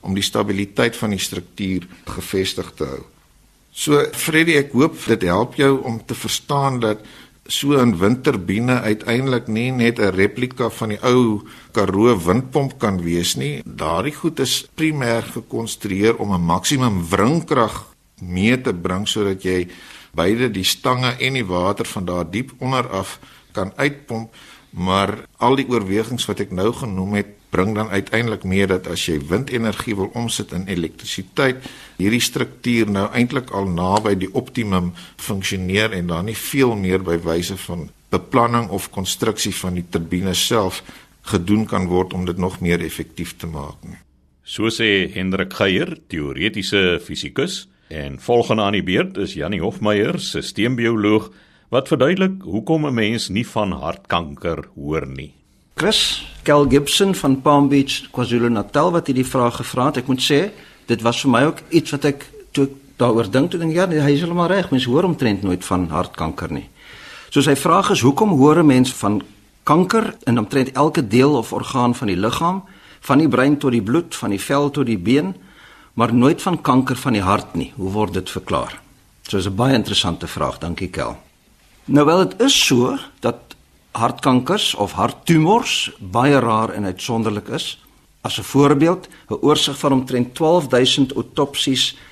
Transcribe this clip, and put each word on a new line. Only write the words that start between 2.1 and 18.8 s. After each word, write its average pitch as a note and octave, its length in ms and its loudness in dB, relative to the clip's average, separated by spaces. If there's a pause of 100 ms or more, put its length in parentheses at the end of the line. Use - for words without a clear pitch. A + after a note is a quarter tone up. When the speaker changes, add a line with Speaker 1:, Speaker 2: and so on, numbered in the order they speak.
Speaker 1:
te - 80 -4
hou. C2+ 180 -8 (720)
So, D3 400 2
Freddy, E3 440 2
ek C#3 160 2
hoop D#3 240 4 (100)
dit A2 160 2
help F#2+ 320 0
jou C#3 300 4
om A2+ 200 -6
te A#2+ 100 -6
verstaan C#3 680 -2
dat G#2+ 180 0 (500)
so C#3+ 240 0
'n A#2+ 260 6
windturbine A#2 840 2
uiteindelik A#2 680 0
nie A2+ 220 -2
net A#2+ 280 2
'n G2 160 2
replika A2+ 560 0
van A2 180 -6
die G#2 140 -6
ou B2 400 4 (300)
Karoo G#2 460 4
windpomp B2+ 600 0
kan F#2+ 240 -2
wees E2+ 340 -2
nie. C3+ 280 -6
Daardie B2+ 500 -4
goed D#3+ 260 -4
is - 340 -2
primêr C3+ 480 0
gekonstrueer A2+ 920 -2
om G2+ 160 -2
'n F2 120 2
maksimum F2+ 640 0
wringkrag A#2+ 840 0 (260)
mee F#2+ 400 0
te B2+ 140 -2
bring F2+ 340 -4